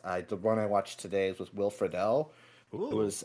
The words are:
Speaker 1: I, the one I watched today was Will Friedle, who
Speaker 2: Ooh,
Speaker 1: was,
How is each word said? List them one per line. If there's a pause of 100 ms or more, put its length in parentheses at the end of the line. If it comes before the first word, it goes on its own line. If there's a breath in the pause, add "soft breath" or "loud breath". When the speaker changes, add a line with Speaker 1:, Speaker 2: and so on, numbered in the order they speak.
Speaker 1:
I,
the
one
I
watched
today
was
Will
Friedle, (400 soft breath)
who
Speaker 2:
Ooh,
Speaker 1:
was,